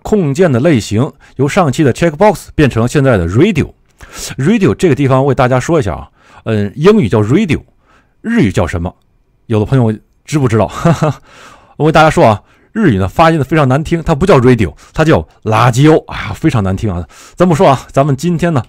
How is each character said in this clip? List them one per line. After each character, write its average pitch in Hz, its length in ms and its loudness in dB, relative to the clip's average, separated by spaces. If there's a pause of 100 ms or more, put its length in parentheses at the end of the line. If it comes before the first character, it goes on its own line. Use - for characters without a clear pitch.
控 180 300 -2
件 165 200 2
的 117 80 2
类 151 180 2
型 107 340 -2 (260)
由 139 100 0
上 175 240 0
期 165 100 -2
的 127 100 2
checkbox 170 640 0
变 143 160 2
成 113 100 -2
了 117 60 0
现 139 160 0
在 131 140 2
的 87 100 -2
radio。 131 460 0 (680)
radio 180 380 2
这 185 120 0
个 143 60 2
地 135 140 0
方 131 180 2
为 139 80 0
大 127 140 0
家 127 100 0
说 160 220 0
一 - 20 -2
下 98 140 -4
啊， - 120 -16 (360)
嗯， 104 320 -2
英 208 240 0
语 127 80 -2
叫 113 120 0
radio， 131 400 -2 (600)
日 226 220 -2
语 101 100 0
叫 98 120 -2
什 85 160 -6
么？ 87 140 -8 (520)
有 107 140 -2
的 104 60 -2
朋 135 120 0
友 113 160 0 (300)
知 151 140 -6
不 131 100 0
知 110 80 0
道？ - 160 0 (480)
<laughs> - 560 -20
我 139 80 -2
为 156 80 2
大 160 80 4
家 156 80 6
说 156 160 2
啊， 110 180 2 (300)
日 196 220 0
语 - 20 0
呢 95 100 0
发 165 240 0
音 165 80 0
的 139 60 -2
非 165 100 -4
常 151 140 2
难 139 160 -2
听， 165 180 -4
它 165 120 -2
不 143 100 -2
叫 190 160 4
radio， 113 340 2 (200)
它 160 100 -2
叫 151 160 2 (220)
垃 110 280 0
圾 127 160 2
哦， 156 200 4
啊， - 260 -12
非 - 160 -4
常 117 160 0
难 95 100 -2
听 104 160 -4
啊。 87 160 -8 (280)
咱 175 120 2
不 175 80 2
说 175 140 4
啊， 135 240 0
咱 139 140 0
们 139 100 0
今 170 220 -4
天 170 160 -2
呢 127 140 -2